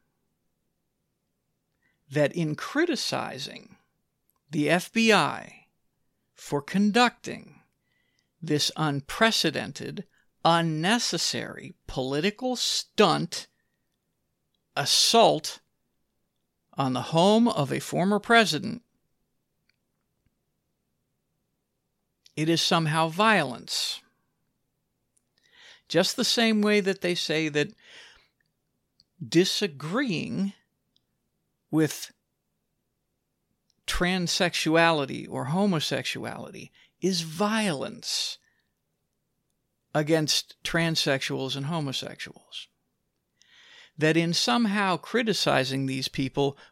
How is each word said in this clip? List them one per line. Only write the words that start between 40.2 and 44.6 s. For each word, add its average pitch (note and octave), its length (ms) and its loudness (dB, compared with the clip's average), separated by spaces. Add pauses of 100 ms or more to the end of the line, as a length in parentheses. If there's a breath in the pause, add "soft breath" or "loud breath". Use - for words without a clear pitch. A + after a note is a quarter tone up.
transsexuals C#3 920 -2
and C#3 100 -6
homosexuals. - 1000 -8 (1300 soft breath)
That D#3 180 4
in E3+ 160 2
somehow G#3 640 2